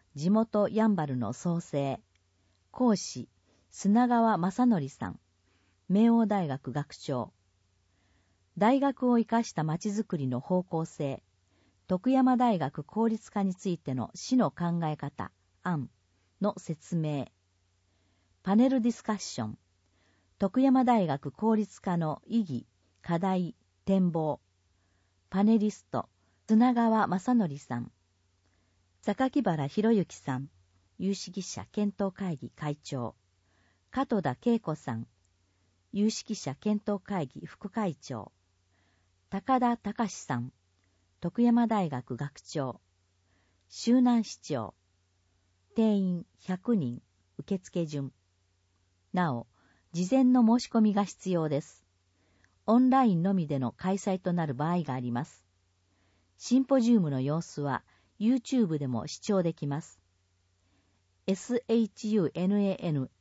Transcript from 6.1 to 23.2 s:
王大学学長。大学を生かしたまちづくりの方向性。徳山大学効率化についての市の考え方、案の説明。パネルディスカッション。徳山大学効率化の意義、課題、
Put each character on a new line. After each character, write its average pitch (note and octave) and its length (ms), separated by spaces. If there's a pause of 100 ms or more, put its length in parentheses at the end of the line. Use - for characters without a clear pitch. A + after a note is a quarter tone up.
王 A3+ 80
大 G3 220
学 C#3 240
学 C#3+ 240
長。 B2 380 (1200)
大 A3+ 220
学 C4 320
を A#3+ 80
生 A3+ 100
か A#3 140
し - 100
た D#3 120
ま D#3 120
ち G#3+ 120
づ G#3 160
く - 120
り C#3 120
の B2 100
方 F3+ 240
向 E3 220
性。 C#3+ 360 (680)
徳 F#3 240
山 B3+ 240
大 A3+ 240
学 C#3+ 240
効 A3+ 240
率 A3 240
化 G3+ 100
に F#3 140
つ - 120
い F3 80
て - 180
の B2 200
市 - 220
の F#3+ 160
考 E3+ 320
え D#3 120
方、 - 360 (320)
案 D#3+ 260 (500)
の G3+ 200
説 - 340
明。 D3+ 320 (1160)
パ G3 100
ネ B3 140
ル C4 120
デ A#3 100
ィ - 20
ス - 100
カ G#3+ 120
ッ F#3+ 40
シ - 240
ョ G#2+ 40
ン。 G#2+ 120 (800)
徳 G3+ 220
山 C4 240
大 A3+ 240
学 C#3 240
効 A3 240
率 - 260
化 F3 140
の D#3 280
意 A3 180
義、 C#3+ 240 (360)
課 F3 160
題、 F#3 380 (280)